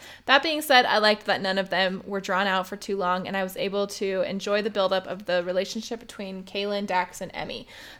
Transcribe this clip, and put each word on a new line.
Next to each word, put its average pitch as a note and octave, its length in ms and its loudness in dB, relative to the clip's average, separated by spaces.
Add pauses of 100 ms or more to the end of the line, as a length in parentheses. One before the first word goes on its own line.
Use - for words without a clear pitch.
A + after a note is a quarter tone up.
(260)
That C4+ 160 6
being D#4 200 0
said, C4 220 8
I G3+ 140 4
liked G#3+ 280 4
that F3 140 2
none F#3+ 180 0
of F#3+ 120 -2
them F#3 340 2
were G3 160 -4
drawn F#3+ 280 0
out F#3+ 180 0
for G3+ 100 -8
too G3 200 -4
long, F3+ 300 0
and G3 100 -4
I G3 80 0
was F#3 120 -6
able G3+ 300 0
to F#3+ 360 -2
enjoy G3+ 400 0
the A3 80 -2
buildup F#3+ 360 2
of F#3+ 200 -8
the F3 180 2
relationship G3 560 -4
between F#3+ 440 -12
Kaylin, G3+ 420 -4
Dax, F#3 340 -2
and F3+ 120 -8
Emmy. - 340 -8 (340)